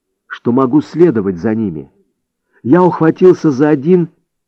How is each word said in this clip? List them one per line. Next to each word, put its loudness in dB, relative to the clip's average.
что -8
могу 0
следовать -2
за -4
ними. -6
Я 2
ухватился 2
за 0
один, 0